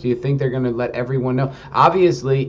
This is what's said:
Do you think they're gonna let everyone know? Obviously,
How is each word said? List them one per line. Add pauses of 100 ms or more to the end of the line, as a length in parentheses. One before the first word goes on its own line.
Do
you
think
they're
gonna
let
everyone
know? (220)
Obviously,